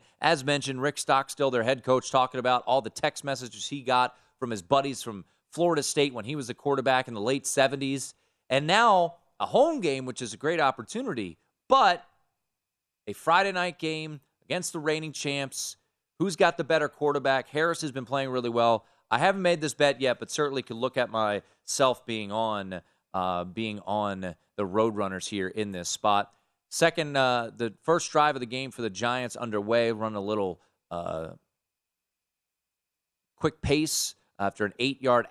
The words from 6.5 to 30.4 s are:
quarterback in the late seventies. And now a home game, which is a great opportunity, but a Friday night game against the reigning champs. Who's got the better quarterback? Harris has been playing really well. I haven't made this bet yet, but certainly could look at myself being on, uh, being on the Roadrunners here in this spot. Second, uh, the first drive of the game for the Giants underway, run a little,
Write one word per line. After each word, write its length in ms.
quarterback 520
in 80
the 60
late 260
seventies. 680
And 180
now 520
a 80
home 340
game, 240
which 160
is 140
a 20
great 220
opportunity, 800
but 360
a 60
Friday 400
night 260
game 420
against 300
the 80
reigning 320
champs. 640
Who's 180
got 200
the 80
better 240
quarterback? 600
Harris 340
has 100
been 120
playing 260
really 200
well. 340
I 80
haven't 240
made 180
this 140
bet 260
yet, 180
but 120
certainly 320
could 140
look 200
at 140
myself 920
being 260
on, 520
uh, 300
being 420
on 340
the 160
Roadrunners 640
here 200
in 240
this 160
spot. 440
Second, 480
uh, 400
the 160
first 300
drive 240
of 40
the 60
game 240
for 120
the 80
Giants 440
underway, 580
run 220
a 60
little, 400